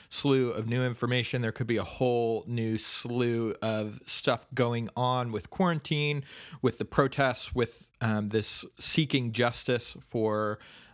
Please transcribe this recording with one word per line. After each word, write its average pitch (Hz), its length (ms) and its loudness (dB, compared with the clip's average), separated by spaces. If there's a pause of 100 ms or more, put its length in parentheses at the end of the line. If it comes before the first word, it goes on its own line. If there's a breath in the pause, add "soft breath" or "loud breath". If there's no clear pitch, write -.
slew 135 420 2
of 110 180 -4
new 127 160 0
information. 123 560 0
There 113 100 0
could 117 160 -4
be 117 80 2
a 101 80 0
whole 117 640 0
new 113 300 0
slew 120 840 -2
of 107 440 -4
stuff - 480 -2
going 120 420 0
on 123 380 0
with 104 160 -6
quarantine, 147 720 0 (380 loud breath)
with 127 160 2
the - 80 -2
protests, 135 680 2
with, - 360 -2 (100)
um, 107 300 0
this 107 340 0 (160)
seeking 131 540 0
justice 120 640 0 (100)
for, 107 520 0 (340 loud breath)